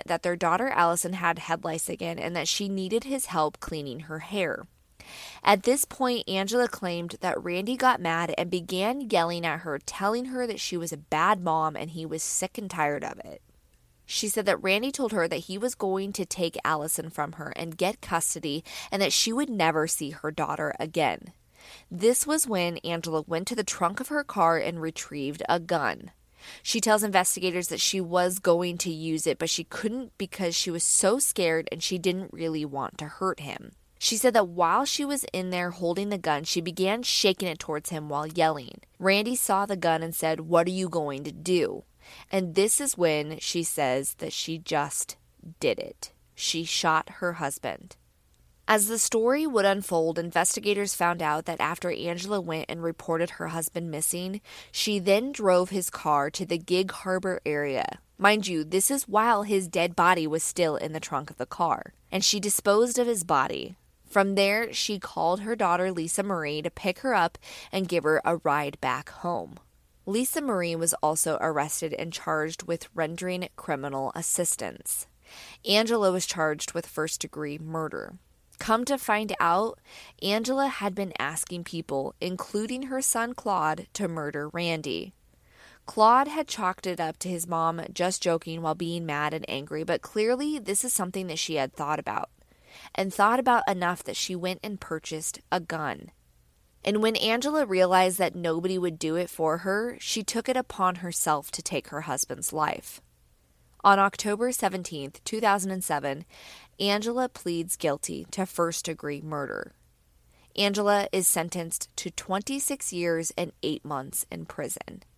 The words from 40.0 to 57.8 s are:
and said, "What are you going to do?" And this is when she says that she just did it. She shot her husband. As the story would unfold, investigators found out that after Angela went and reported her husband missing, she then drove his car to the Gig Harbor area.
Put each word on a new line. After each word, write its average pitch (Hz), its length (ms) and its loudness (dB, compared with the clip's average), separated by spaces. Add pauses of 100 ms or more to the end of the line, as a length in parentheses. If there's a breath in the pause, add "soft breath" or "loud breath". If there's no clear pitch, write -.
and 165 140 -6
said, 160 240 0
"What 170 280 4
are 185 40 -2
you 185 160 0
going 147 380 -2
to 151 80 -8
do?" 160 500 0 (480 loud breath)
And 185 240 0
this 202 240 4
is 285 180 -2
when 156 420 2
she - 220 -2
says 139 540 0
that - 160 -10
she - 260 -4
just 156 600 -2 (420)
did 123 180 2
it. - 360 -12 (200)
She - 300 -2
shot 160 520 2
her 175 180 -2
husband. 143 640 -6 (720)
As 208 200 4
the 226 120 0
story 254 480 4
would 220 180 4
unfold, 175 540 2
investigators 196 720 0
found 175 300 0
out 151 220 0
that 165 140 -4
after 170 320 0
Angela 175 480 -2
went 160 300 -4
and 165 140 -6
reported 165 480 -2
her 170 160 -8
husband 165 420 -6
missing, 175 520 -4 (300 loud breath)
she 208 280 0
then 202 320 4
drove 185 400 4
his 190 180 -2
car 147 400 2
to 185 160 -6
the 175 140 0
Gig 185 320 2
Harbor 185 560 -2
area. 147 520 -2 (200)